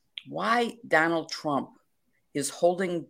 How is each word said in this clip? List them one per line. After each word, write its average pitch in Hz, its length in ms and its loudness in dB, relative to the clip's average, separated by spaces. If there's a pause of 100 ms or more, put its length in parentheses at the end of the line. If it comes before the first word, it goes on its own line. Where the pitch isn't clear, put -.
(280)
why 214 500 -2 (100)
Donald 160 420 2
Trump 139 400 -2 (640)
is 139 160 -2
holding 175 600 0